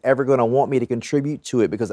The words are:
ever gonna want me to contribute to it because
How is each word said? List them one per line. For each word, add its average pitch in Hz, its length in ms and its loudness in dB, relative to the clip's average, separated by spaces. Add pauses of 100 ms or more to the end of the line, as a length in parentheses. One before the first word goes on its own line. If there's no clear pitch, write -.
ever 131 200 2
gonna 127 220 2
want 131 240 2
me 135 100 0
to 120 60 -2
contribute 139 600 -4
to 123 160 0
it 98 100 2
because 107 220 -4